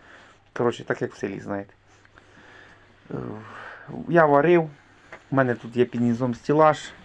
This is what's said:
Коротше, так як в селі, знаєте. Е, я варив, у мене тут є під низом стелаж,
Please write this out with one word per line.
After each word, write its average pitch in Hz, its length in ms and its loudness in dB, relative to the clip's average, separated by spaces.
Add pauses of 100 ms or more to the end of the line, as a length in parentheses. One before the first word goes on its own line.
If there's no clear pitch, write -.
(540)
Коротше, 120 300 -2
так - 180 -6
як 120 120 -6
в - 40 -20
селі, 98 220 -8
знаєте. 101 340 -10 (1400)
Е, - 40 -12 (920)
я 165 160 6
варив, 156 440 4 (600)
у 135 40 -2
мене 127 200 2
тут 117 220 -12
є 123 80 4
під 120 160 -6
низом 120 340 0
стелаж, 151 560 2 (140)